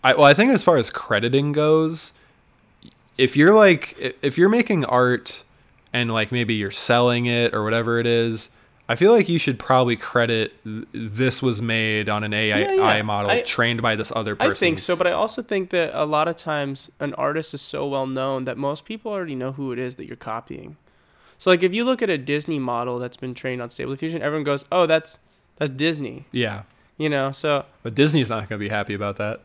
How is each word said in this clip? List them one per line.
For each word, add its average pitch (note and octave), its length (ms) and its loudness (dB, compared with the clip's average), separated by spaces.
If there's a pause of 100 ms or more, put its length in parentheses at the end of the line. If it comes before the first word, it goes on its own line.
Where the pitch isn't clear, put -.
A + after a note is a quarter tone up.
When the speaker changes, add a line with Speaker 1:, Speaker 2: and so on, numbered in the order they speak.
Speaker 1:
I, B2+ 120 6
well, D3 100 6
I C#3+ 100 10
think A3+ 160 4
as B3 140 2
far E3 140 6
as A#2 120 0
crediting B2 600 0
goes, D#3 600 2 (1040)
if C3 180 2
you're, E3 180 8
like, G3+ 480 6
i-, C3+ 200 -6
if C#3 160 -2
you're F3 100 6
making G#3+ 380 2
art B2 560 0 (500)
and, A#2+ 200 -2
like, A2 200 -2
maybe A#2+ 220 0
you're G#2 160 -2
selling A#2+ 560 2
it A#2+ 280 2
or G#2+ 100 -2
whatever A2+ 340 0
it A#2 80 0
is, A#2 420 0 (420)
I A#2 60 0
feel G3 160 6
like A3 160 4
you E3+ 100 2
should C3 200 -2
probably B2 380 2
credit A#2 580 -2 (100)
th-, G#2+ 280 -10
this A2+ 500 -2
was A#2+ 180 0
made A2 480 -2
on G#2 160 -2
an G#2 80 -4
A G#2+ 200 0
I G#2 80 2
Speaker 2:
Yeah, G#2 120 0 (240)
yeah. G#2+ 60 0
Speaker 1:
model G#2 280 -2
Speaker 2:
I, A#3+ 120 0
Speaker 1:
trained A#2 400 -2
by A2+ 120 2
this G#2+ 220 -4
other G#2+ 240 -4
Speaker 2:
I A3+ 140 2
think E3+ 240 0
so, - 160 -2
Speaker 1:
person's E3+ 40 -4
Speaker 2:
but F3 80 0
I F3 60 2
also A3 300 -2
think F#3+ 280 -4
that E3+ 220 0
a D#3 140 -2
lot D3+ 220 0
of E3 80 -4
times C#3+ 640 -6
an C#3+ 160 -6
artist D3+ 380 -4
is C#3+ 80 -8
so C#3+ 260 -6
well C3+ 200 -4
known C3 380 -4
that B2 120 -6
most C#3 300 -6
people A3 260 -10
already F3 220 -8
know C3 180 -6
who C3+ 200 -8
it A#2+ 60 -6
is B2+ 180 -8
that - 100 -14
you're A#2 100 -14
copying. B2+ 640 -12 (580)
So, - 140 -2
like, F3+ 120 4
if F#3 120 0
you A3+ 100 -2
look B3+ 180 0
at A3 80 -2
a E3 80 0
Disney D3 400 -4
model B2 400 -4
that's B2 200 -10
been B2+ 160 -10
trained B2 280 -8
on A#2+ 80 -12
Stable B2+ 220 -8
Diffusion, D#3+ 300 -6
everyone D3+ 200 -2
goes, C#3+ 300 -2
"Oh, F3 140 4
that's, D#3+ 340 0 (360)
that's D3+ 140 -4
Disney." C3+ 640 -4
Speaker 1:
Yeah. G#2+ 300 -4 (340)
Speaker 2:
You D#3 120 -2
know, C#3 220 0
so C#3+ 340 -2 (200)
Speaker 1:
But A#2 100 -8
Disney's C#3+ 360 4
not G#2+ 180 -6
gonna G#2+ 100 -6
be G2+ 120 -4
happy G#2 240 -4
about G2+ 220 -4
that. G#2 280 -6